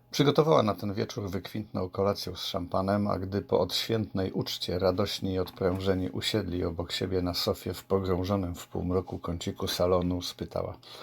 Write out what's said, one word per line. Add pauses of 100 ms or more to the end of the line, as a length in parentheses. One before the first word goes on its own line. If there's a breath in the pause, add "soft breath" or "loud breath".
(120)
Przygotowała
na
ten
wieczór
wykwintną
kolację
z
szampanem,
a
gdy
po
odświętnej
uczcie
radośni
i
odprężeni
usiedli
obok
siebie
na
sofie
w
pogrążonym
w
półmroku
kąciku
salonu,
spytała: (260 loud breath)